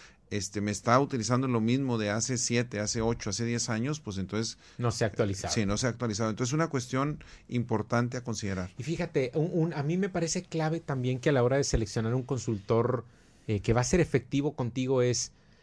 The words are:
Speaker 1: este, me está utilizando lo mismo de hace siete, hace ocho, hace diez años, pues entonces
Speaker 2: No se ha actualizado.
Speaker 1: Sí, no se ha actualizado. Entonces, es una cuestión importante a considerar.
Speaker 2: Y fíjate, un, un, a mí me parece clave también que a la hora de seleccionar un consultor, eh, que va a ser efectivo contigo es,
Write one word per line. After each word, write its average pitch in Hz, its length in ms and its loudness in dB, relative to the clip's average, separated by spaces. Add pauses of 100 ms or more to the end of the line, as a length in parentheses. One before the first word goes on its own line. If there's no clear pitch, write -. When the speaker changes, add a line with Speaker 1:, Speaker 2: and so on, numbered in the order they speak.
(300)
Speaker 1:
este, 101 320 -4
me 104 80 0
está 117 280 4
utilizando 127 480 0
lo 123 140 2
mismo 123 380 0
de 104 100 0
hace 113 300 -2
siete, 120 420 0
hace 110 220 -2
ocho, 117 260 -2
hace 107 160 -4
diez 117 240 -2
años, 127 320 -2
pues 101 160 -8
entonces 104 400 -4 (220)
Speaker 2:
No 120 120 0
se 117 140 0
ha 110 40 2
actualizado. 98 440 -2
Speaker 1:
Sí, 107 140 2
no 101 100 0
se 123 100 0
ha 120 40 0
actualizado. 113 400 -2
Entonces, 120 220 -2
es - 20 -2
una 160 140 2
cuestión 143 540 -4 (280)
importante 120 640 -2
a 123 80 -10
considerar. 98 540 -4
Speaker 2:
Y 123 40 -8
fíjate, 160 520 -2
un, 156 180 0
un, 165 220 0
a 151 80 -4
mí 160 160 0
me 196 100 0
parece 170 340 -2
clave 160 380 -2
también 127 400 -2
que 160 80 2
a 151 40 6
la 127 100 6
hora 127 160 4
de 143 60 2
seleccionar 113 500 0
un 131 80 0
consultor, 120 840 0 (420)
eh, 104 140 0
que 113 140 2
va 123 80 4
a - 20 2
ser 180 160 4
efectivo 139 540 0
contigo 127 480 0
es, 123 300 2 (300)